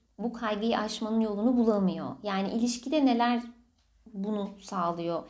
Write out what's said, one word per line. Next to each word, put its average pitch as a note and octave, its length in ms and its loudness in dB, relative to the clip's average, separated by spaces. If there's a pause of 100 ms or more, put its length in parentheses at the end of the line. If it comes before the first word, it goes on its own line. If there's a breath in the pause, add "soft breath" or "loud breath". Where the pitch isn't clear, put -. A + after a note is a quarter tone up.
(180)
bu A#3 140 -4
kaygıyı G#3+ 460 0
aşmanın A3 420 -2
yolunu A3 360 2
bulamıyor? F#3+ 680 2
Yani G3 260 -2
ilişkide C4 580 0
neler A#3+ 340 4 (680)
bunu G3+ 440 -4 (100)
sağlıyor? E3+ 680 -2